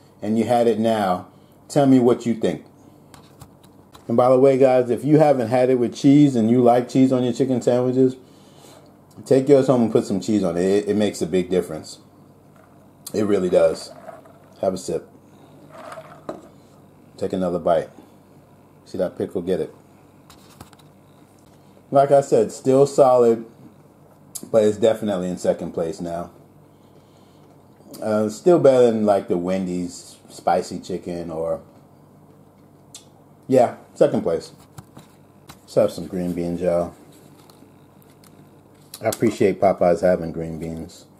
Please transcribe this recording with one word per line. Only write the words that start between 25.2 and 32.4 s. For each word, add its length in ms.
in 80
second 360
place 280
now. 300
Uh, 260
still 300
better 300
than, 180
like, 220
the 100
Wendy's 800
spicy 500
chicken 500
or, 320